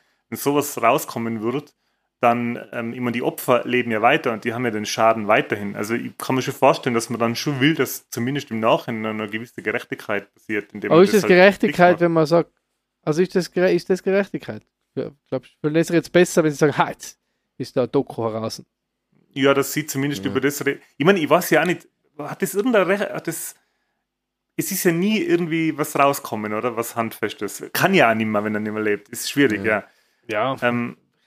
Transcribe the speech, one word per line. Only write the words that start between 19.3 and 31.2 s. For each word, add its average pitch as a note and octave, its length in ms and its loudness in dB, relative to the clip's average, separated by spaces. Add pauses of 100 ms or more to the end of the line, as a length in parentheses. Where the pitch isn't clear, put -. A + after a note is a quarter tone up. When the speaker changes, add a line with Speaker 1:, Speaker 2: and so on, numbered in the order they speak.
Speaker 1:
Ja, C#3 200 4
dass C3+ 200 0
sie D3+ 120 -4
zumindest C#3 380 -4
Speaker 3:
Ja. - 80 -4
Speaker 1:
über C3 80 -2
das C#3+ 260 -2
re-, C#3 140 -2 (180)
ich C#3+ 80 0
meine, G3 140 4
ich D3 100 -2
weiß E3+ 200 2
ja D#3 120 4
auch E3 40 0
nicht, E3+ 200 -4 (320)
hat D3 240 -12
das - 140 -4
irgendein G#3 280 2
Re-, G3 300 -2
hat - 140 -10
das, - 280 -10 (1000)
es D#3+ 160 -6
ist F#3+ 140 -4
ja F3+ 60 6
nie G3 280 0
irgendwie E3 580 0
was D3+ 200 -4
rauskommen, A#2+ 560 0
oder? A2 240 -4
Was A2+ 180 -6
Handfestes. A2 680 -6 (100)
Kann F3+ 200 2
ja C#3 180 6
auch A2+ 40 0
nicht A2 120 -2
mehr, G#2 160 0
wenn G#2+ 120 -2
er G#2 60 -4
nicht G#2+ 120 -6
mehr G#2+ 100 -4
lebt. G#2 260 -2
Ist A#2 200 -4
schwierig, G#2+ 360 2
Speaker 3:
Ja. G#2+ 180 0 (440)
Speaker 1:
ja. A2+ 280 -2
Speaker 2:
Ja, B2 120 -2
Speaker 1:
Ähm, A#2+ 300 -2 (300)